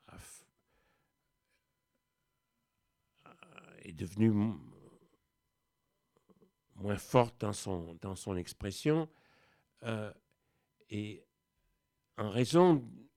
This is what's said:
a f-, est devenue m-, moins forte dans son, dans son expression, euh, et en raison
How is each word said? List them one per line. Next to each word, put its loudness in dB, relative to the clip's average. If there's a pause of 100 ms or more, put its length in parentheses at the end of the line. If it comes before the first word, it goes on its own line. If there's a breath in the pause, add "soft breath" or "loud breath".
a -20
f-, -20 (3250)
est -16
devenue 2
m-, 2 (2250)
moins -2
forte 2
dans -2
son, -6
dans -6
son -4
expression, -2 (760 soft breath)
euh, -6 (800)
et -8 (920)
en -2
raison 6 (280)